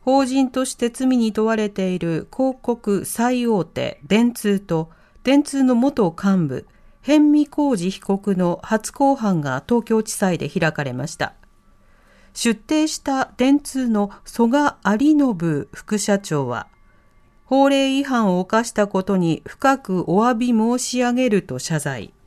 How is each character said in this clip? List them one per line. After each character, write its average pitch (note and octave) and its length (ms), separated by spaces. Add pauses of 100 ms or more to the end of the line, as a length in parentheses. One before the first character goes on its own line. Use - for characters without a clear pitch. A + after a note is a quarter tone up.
法 C4+ 240
人 C4 240
と B3+ 160
し C4 100
て A#3+ 140
罪 C4 200
に A#3 260
問 G#3+ 100
わ A3+ 120
れ G#3+ 120
て F#3+ 220
い F3+ 80
る E3 360
広 C4 280
告 G#3+ 420
最 A#3+ 420
大 G3+ 200
手、 B2+ 400
電 A#3 260
通 G3+ 260
と、 E3 300 (360)
電 C#4+ 180
通 C#4 200
の B3+ 120
元 B3 360
幹 F#3 380
部、 B2+ 180 (360)
逸 D4 180
見 D4 260
晃 C#4+ 300
治 F3+ 140
被 F#3+ 100
告 G3 340
の F3 280
初 - 320
公 C#4 200
判 G3+ 280
が C3+ 260
東 A#3 160
京 A3 180
地 - 120
裁 F#3 240
で C#3+ 100
開 E3 240
か D3+ 120
れ B2+ 100
ま C3 120
し - 100
た。 - 180 (1000)
出 A3+ 260
廷 D#4 300
し - 100
た C4+ 380
電 C#4 240
通 C4 300
の G#3 200 (140)
曽 - 240
我 C#4+ 380
有 G#3 120
信 A#3 720
副 - 280
社 G3+ 200
長 D3 300
は、 A#2 180 (760)
法 C4+ 240
令 C4+ 300
違 C#4 60
反 A#3+ 240
を F3+ 120
犯 A3 240
し - 80
た G#3 140
こ G3 160
と F#3+ 160
に E3 280
深 C4+ 300
く F#3 300
お F#3+ 180
詫 B3 120
び A#3 100
申 A#3 320
し B3 240
上 A#3+ 100
げ B3+ 160
る G3+ 140
と B2+ 160
謝 D#3+ 200
罪。 C3 360 (120)